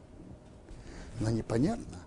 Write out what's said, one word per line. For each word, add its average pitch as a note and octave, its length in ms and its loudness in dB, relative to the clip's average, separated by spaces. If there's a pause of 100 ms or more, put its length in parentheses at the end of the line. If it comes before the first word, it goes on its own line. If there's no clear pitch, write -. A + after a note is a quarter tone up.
(1200)
Но A2 100 4
непонятно. A#2 760 4